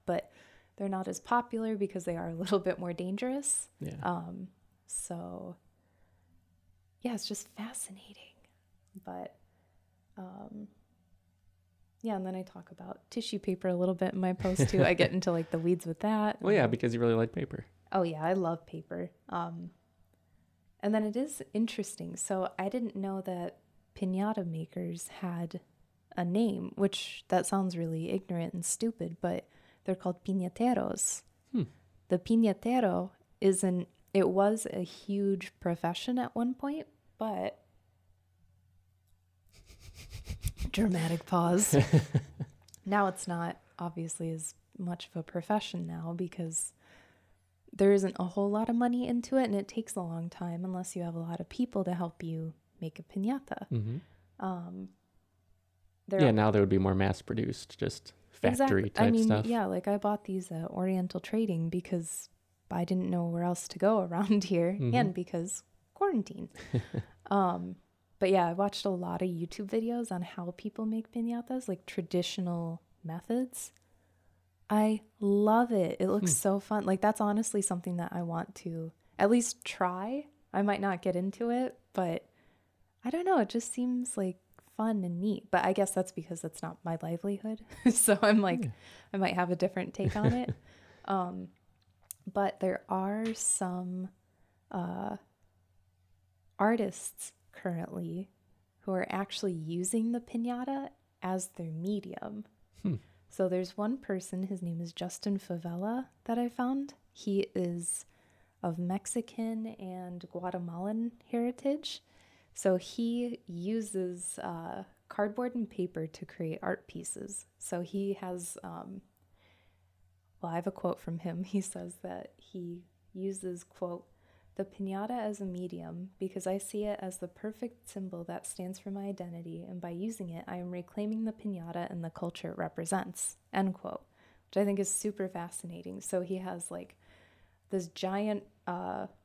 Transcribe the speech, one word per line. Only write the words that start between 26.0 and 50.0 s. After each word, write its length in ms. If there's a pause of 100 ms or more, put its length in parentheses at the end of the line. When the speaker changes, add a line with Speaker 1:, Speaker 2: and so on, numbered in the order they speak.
Speaker 1:
a 80
name, 500
which 540
that 160
sounds 320
really 340
ignorant 420
and 120
stupid, 560
but 260 (360)
they're 120
called 300
piñateros. 960 (300)
Speaker 2:
Hmm. 120 (460)
Speaker 1:
The 100
piñatero 920 (300)
is 220
an, 220 (280)
it 160
was 420
a 120
huge 760
profession 600
at 160
one 180
point, 340 (300)
but 420 (2000)
<laughs> 1160
dramatic 540
pause. 560
Speaker 2:
<laughs> 60 (1000)
Speaker 1:
Now 200
it's 200
not 300 (220)
obviously 500
as 240 (240)
much 300
of 120
a 40
profession 640
now 280
because 560 (1000)
there 200
isn't 260
a 60
whole 260
lot 180
of 60
money 320
into 300
it, 80
and 100
it 120
takes 280
a 60